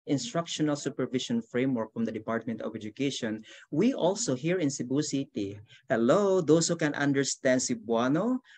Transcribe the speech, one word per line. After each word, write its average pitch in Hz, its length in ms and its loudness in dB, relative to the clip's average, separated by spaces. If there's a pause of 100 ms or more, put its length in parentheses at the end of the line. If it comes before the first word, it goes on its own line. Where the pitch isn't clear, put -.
instructional 151 680 -2
supervision 127 680 -2
framework 123 500 -2
from 117 120 -4
the 113 100 -4
Department 113 480 -4
of 110 120 -8
Education, 110 680 -6 (280)
we 208 240 2
also 170 400 0
here 160 240 -2
in 151 120 0
Cebu 131 320 -2
City, 110 560 -4 (300)
hello, 180 520 4
those 160 280 4
who 170 80 0
can 151 180 0
understand 135 680 2
Cebuano, 127 800 0 (200)